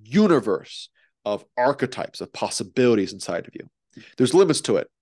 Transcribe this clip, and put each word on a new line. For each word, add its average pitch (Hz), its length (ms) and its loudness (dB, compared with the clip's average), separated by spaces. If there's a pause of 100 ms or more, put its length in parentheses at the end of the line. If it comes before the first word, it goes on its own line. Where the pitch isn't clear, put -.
universe 127 840 0 (360)
of 104 200 -6 (120)
archetypes, 127 640 -4
of - 120 -12
possibilities 104 800 0
inside 90 360 -8
of - 60 -20
you. - 140 -18 (480)
There's 127 180 2
limits 170 280 4
to 104 140 -2
it. - 120 -4 (140)